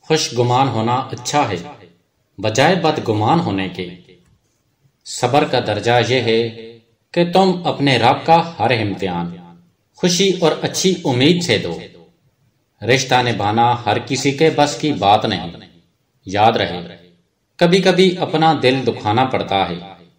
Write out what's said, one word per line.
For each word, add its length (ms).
खुशगुमान 600
होना 260
अच्छा 480
है, 160
बजाय 360
बदगुमान 640
होने 280
के। 240
सब्र 400
का 160
दर्जा 380
ये 220
है 280
कि 100
तुम 380
अपने 360
रब 280
का 320
हर 140
इम्तिहान 840
खुशी 340
और 320
अच्छी 420
उम्मीद 360
से 160
दो। 220
रिश्ता 400
निभाना 640
हर 120
किसी 340
के 180
बस 280
की 140
बात 340
नहीं। 260
याद 280
रहे, 260
कभी-कभी 560
अपना 380
दिल 260
दुखाना 440
पड़ता 400
है 120